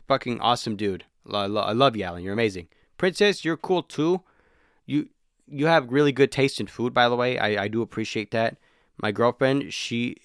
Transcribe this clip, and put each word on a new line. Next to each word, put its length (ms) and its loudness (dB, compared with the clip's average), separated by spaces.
fucking 320 -2
awesome 360 0
dude. 300 -4
Lo-, 220 -4
lo-, 140 -2
I 120 -2
love 240 4
you, 60 -6
Alan. 200 -8
You're 100 -6
amazing. 340 -2
Princess, 460 0
you're 140 -2
cool 260 -2
too. 380 -2
You, 240 -4
you 180 -4
have 260 2
really 220 4
good 180 4
taste 300 0
in 60 -6
food, 260 -4
by 160 6
the 60 0
way. 220 0
I, 260 0
I 40 -2
do 140 -2
appreciate 500 -6
that. 260 0
My 120 -2
girlfriend, 600 0
she 520 -4